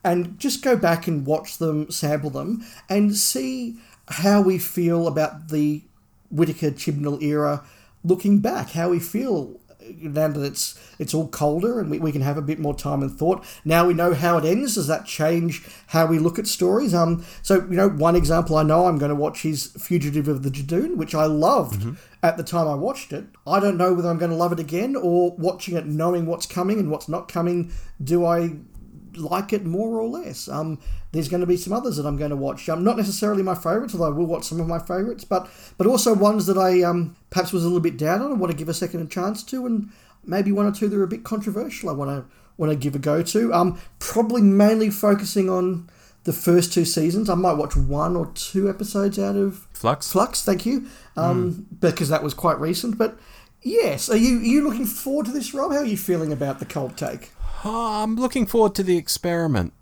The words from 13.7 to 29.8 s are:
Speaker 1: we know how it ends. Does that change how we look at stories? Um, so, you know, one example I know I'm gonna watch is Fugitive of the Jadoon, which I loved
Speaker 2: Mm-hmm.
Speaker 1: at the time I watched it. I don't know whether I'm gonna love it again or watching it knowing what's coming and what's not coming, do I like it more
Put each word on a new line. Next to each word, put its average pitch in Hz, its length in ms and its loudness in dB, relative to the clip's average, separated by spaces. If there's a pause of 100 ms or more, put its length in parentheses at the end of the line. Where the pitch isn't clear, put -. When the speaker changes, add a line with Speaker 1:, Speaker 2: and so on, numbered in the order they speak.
Speaker 1:
we 180 80 4
know 170 200 2
how 170 240 2
it 151 80 0
ends. 214 300 0
Does 151 120 -2
that 156 180 -2
change 165 560 0 (260)
how 165 180 2
we 160 140 2
look 170 200 0
at 208 80 -4
stories? 196 460 2
Um, 170 320 2 (160)
so, 196 140 4 (140)
you 175 60 -2
know, 196 140 6
one 165 260 4
example 165 420 4
I 156 60 4
know 165 240 6
I'm 160 100 2
gonna 143 180 0
watch 151 300 -2
is 151 220 -2 (100)
Fugitive 147 520 0
of 135 140 0
the 139 60 -2
Jadoon, 156 460 -2
which 160 180 -4
I 156 120 4
loved 151 560 2
Speaker 2:
Mm-hmm. 117 120 -4 (300)
Speaker 1:
at 170 140 2
the 165 60 -8
time 165 240 -2
I 143 80 0
watched 220 360 -6
it. 143 140 -10 (200)
I 180 140 2
don't 196 180 2
know 180 160 4
whether 170 160 0
I'm 165 100 -2
gonna 170 180 0
love 175 160 2
it 165 60 -4
again 180 360 -4
or 180 420 2
watching 175 380 -4
it 156 100 -2
knowing 165 420 0
what's 170 180 -4
coming 190 340 -2
and 160 100 0
what's 151 200 -6
not 165 180 -6
coming, 175 440 -2 (300)
do 170 240 2
I 170 280 2 (640)
like 180 380 -4
it 202 100 -2
more 220 380 -2